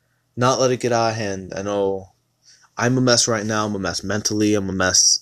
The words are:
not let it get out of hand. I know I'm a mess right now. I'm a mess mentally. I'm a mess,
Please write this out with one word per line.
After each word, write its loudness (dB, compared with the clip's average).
not 2
let 4
it -2
get -2
out 2
of -4
hand. -6
I -6
know -4
I'm 0
a 2
mess 2
right -2
now. -2
I'm -4
a -6
mess -6
mentally. 0
I'm -2
a -4
mess, 2